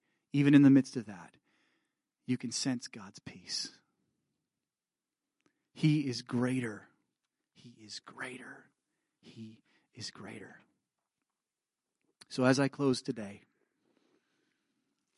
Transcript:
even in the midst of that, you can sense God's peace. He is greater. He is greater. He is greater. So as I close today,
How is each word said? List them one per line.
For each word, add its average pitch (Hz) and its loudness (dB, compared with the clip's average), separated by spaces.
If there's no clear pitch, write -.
even 139 6
in 143 10
the 139 10
midst 135 6
of 110 -10
that, 95 -18
you 127 2
can 120 -8
sense 123 -4
God's 101 -18
peace. - -10
He 151 2
is 123 -6
greater. 123 -4
He 120 -20
is 104 -16
greater. 127 -16
He 113 -20
is 117 -14
greater. - -18
So - -2
as 131 4
I 139 2
close 131 0
today, 104 -10